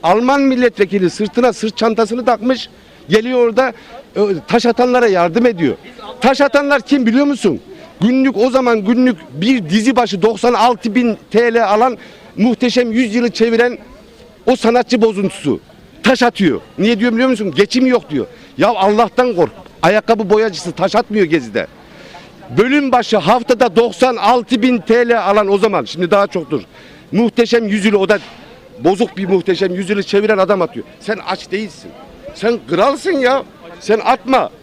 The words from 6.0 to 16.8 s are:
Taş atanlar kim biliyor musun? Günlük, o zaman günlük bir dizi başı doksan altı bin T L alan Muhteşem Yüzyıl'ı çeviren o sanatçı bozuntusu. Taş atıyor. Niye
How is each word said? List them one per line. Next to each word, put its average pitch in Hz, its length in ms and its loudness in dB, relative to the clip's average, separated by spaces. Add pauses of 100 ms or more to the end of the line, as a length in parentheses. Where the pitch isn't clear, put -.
Taş 262 200 2
atanlar 285 400 2
kim 269 240 0
biliyor 247 200 2
musun? 214 340 -2 (420)
Günlük, 254 360 2
o 240 120 2
zaman 240 360 0
günlük 240 320 2 (160)
bir 190 360 -2
dizi 220 260 0
başı 202 260 0
doksan 226 320 0
altı 226 420 0
bin 240 220 0 (140)
T 233 220 2
L 233 140 2
alan 214 300 0 (400)
Muhteşem 240 540 0
Yüzyıl'ı 240 400 0
çeviren 233 460 0 (680)
o 247 100 2
sanatçı 233 460 0
bozuntusu. 185 580 -2 (440)
Taş 247 200 2
atıyor. 180 380 0 (160)
Niye 208 220 0